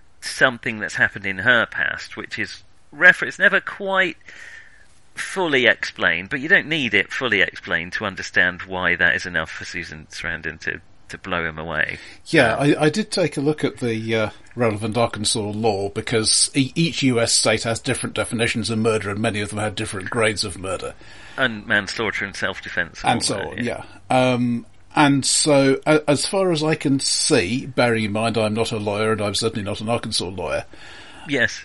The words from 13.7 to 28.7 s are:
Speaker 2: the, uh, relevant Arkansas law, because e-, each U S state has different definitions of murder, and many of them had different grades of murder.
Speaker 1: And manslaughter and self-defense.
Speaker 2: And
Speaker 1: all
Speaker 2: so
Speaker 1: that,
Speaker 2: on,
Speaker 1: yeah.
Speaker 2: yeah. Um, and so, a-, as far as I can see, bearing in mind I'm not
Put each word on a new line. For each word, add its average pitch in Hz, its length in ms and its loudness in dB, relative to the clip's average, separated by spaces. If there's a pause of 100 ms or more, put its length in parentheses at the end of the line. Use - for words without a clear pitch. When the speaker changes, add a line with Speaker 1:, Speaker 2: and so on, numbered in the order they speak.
Speaker 2:
the, 113 400 -2
uh, 107 140 0 (260)
relevant 113 400 0
Arkansas 113 440 0
law, 104 500 0
because 110 640 0
e-, 135 200 2
each 151 300 0
U 123 160 4
S 117 120 2
state 110 320 2
has 113 160 0
different - 360 -4
definitions 110 540 -2
of 110 80 0
murder, 107 320 0
and 101 100 -4
many 107 200 0
of 101 100 -4
them 104 100 -6
had 104 160 -4
different 98 340 -6
grades 95 340 2
of 95 140 -8
murder. 92 360 -6 (420)
Speaker 1:
And 113 300 0
manslaughter 104 580 0
and 98 100 -8
self-defense. - 680 -6
Speaker 2:
And 123 120 4
Speaker 1:
all 110 40 -2
Speaker 2:
so 123 140 -2
Speaker 1:
that, 98 120 -4
Speaker 2:
on, - 180 -8
Speaker 1:
yeah. 110 200 -6 (260)
Speaker 2:
yeah. 127 220 4
Um, 120 340 0 (300)
and 139 280 6
so, 139 600 4
a-, 151 220 4
as 147 180 2
far 190 240 2
as 156 140 0
I 160 100 2
can 139 240 2
see, - 680 0
bearing 120 380 2
in 104 80 -2
mind 113 240 0
I'm 107 180 2
not 113 180 0